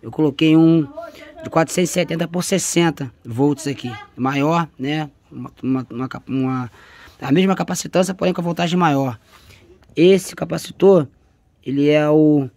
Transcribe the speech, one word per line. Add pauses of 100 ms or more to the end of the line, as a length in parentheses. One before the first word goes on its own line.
Eu
coloquei
um (600)
de
quatrocentos
e
setenta
por
sessenta (140)
volts
aqui. (240)
Maior, (100)
né? (220)
Uma, (120)
uma,
uma
cap-,
uma, (480)
a
mesma
capacitância,
porém
com
a
voltagem
maior. (760)
Esse
capacitor, (560)
ele
é
o